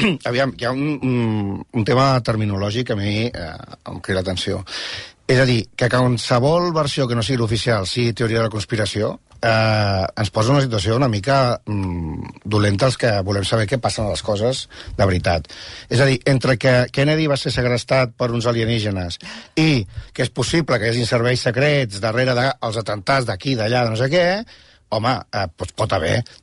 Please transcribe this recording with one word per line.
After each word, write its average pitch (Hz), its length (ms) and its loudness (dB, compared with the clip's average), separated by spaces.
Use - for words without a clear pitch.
<clears throat> 180 300 0
aviam, 127 260 0
hi 120 80 -6
ha 123 80 -2
un, 143 240 -2
un, 107 500 0
un - 260 -4
tema 135 220 4
terminològic 104 640 -2
que 110 80 -2
a - 20 -4
mi, 101 140 -2
eh, 82 240 -10
em 90 100 -12
crida 92 220 -2
l'atenció. 92 400 -4
És 127 80 6
a 131 80 6
dir, 120 160 2
que 120 160 2
qualsevol 127 800 2
versió 143 340 0
que 120 100 0
no 110 80 0
sigui 135 120 0
l'oficial, 110 480 0
sigui 117 320 0
teoria 113 220 0
de 113 80 2
la 101 60 -6
conspiració, 107 600 -2
eh, 107 640 2
ens 98 120 -2
posa 113 180 2
una 143 100 4
situació 113 340 0
una 135 120 2
mica, 123 580 2
mm, 90 800 -6
dolenta 104 440 2
als 127 100 0
que 120 140 0
volem 98 240 -2
saber 110 220 0
què 131 120 -2
passen 110 260 -2
a 101 40 -2
les - 140 -4
coses 113 440 -2
de 101 80 4
veritat. 87 420 2
És 120 100 2
a 139 60 6
dir, 135 200 4
entre 131 320 2
que 123 340 4
Kennedy 151 360 2
va 143 100 2
ser 143 140 -4
segrestat 123 680 0
per 120 140 0
uns 120 140 0
alienígenes 107 720 -2
i 151 300 2
que 131 100 -2
és 117 60 -2
possible 135 500 0
que 104 60 -2
hi 117 40 0
hagin 117 160 0
serveis 123 360 2
secrets 127 600 0
darrere 123 340 0
dels 120 420 -2
atentats 113 480 0
d'aquí, 120 300 -4
d'allà, 117 300 2
de 113 40 0
no 110 60 -2
sé 127 140 0
què, 180 360 2
home, 110 240 0
eh, 98 160 -2
doncs 90 160 -8
pot 107 200 -2
haver. 95 300 0